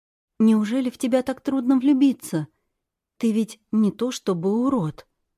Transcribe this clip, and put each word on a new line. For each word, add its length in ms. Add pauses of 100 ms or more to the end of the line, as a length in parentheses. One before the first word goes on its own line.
(380)
«Неужели 520
в 80
тебя 240
так 180
трудно 380
влюбиться? 680 (680)
Ты 140
ведь 280 (120)
не 180
то 200
чтобы 420 (120)
урод». 420 (320)